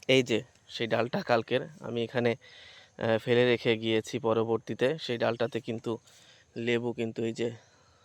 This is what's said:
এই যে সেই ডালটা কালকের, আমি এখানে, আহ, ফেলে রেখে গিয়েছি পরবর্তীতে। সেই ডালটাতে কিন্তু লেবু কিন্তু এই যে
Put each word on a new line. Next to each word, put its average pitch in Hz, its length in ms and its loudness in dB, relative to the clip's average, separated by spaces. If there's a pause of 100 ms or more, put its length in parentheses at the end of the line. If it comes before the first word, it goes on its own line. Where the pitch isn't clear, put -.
এই 131 140 8
যে 117 200 2 (260)
সেই - 180 -4
ডালটা 113 360 0
কালকের, 120 380 2 (200)
আমি 117 220 -6
এখানে, 120 320 0
আহ, - 840 -6
ফেলে 123 280 2
রেখে 117 320 2
গিয়েছি 113 400 -2
পরবর্তীতে। 113 800 0
সেই 120 200 -4
ডালটাতে 117 420 -2
কিন্তু 113 380 -6 (580)
লেবু 120 360 0
কিন্তু 113 300 -4
এই 113 100 0
যে 117 180 -2 (540)